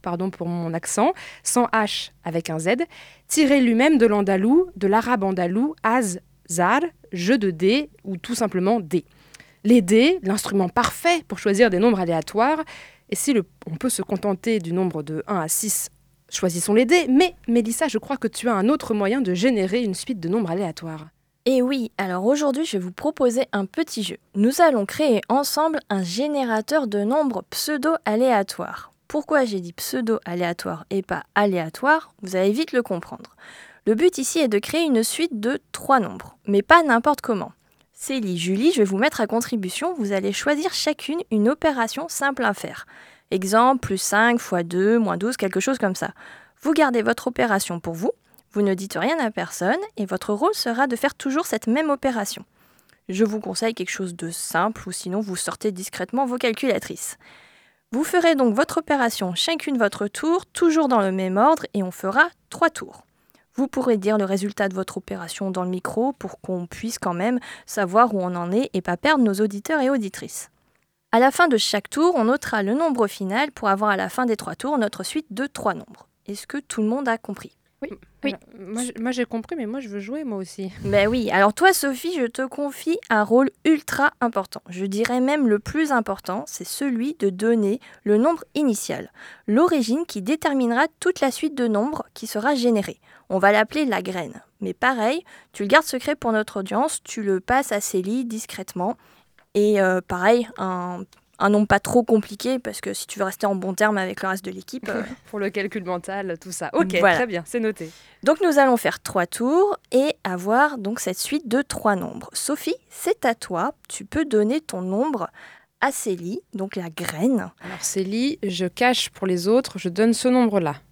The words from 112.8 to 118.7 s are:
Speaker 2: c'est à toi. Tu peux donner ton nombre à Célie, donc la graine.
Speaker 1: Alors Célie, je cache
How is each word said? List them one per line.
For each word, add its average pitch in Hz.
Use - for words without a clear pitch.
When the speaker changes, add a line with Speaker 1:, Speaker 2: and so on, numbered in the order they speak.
Speaker 2:
c'est -
à 233
toi. 185
Tu -
peux 302
donner 233
ton 190
nombre 202
à 269
Célie, 190
donc 190
la 175
graine. 180
Speaker 1:
Alors 175
Célie, 220
je 185
cache 247